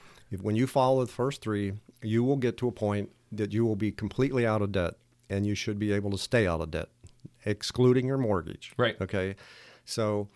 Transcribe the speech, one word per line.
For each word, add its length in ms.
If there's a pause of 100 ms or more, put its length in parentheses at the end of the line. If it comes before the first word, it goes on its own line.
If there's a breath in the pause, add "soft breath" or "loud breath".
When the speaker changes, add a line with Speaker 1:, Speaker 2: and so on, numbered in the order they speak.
(300 soft breath)
Speaker 1:
if, 120
when 120
you 120
follow 380
the 80
first 300
three, 300 (300)
you 200
will 140
get 220
to 100
a 40
point 380 (220)
that 200
you 120
will 120
be 140
completely 560
out 160
of 100
debt 220 (360)
and 160
you 80
should 240
be 140
able 180
to 80
stay 280
out 140
of 100
debt, 180 (580)
excluding 600
your 120
mortgage. 580
Speaker 2:
Right. 240
Speaker 1:
Okay. 360 (480 loud breath)
So 520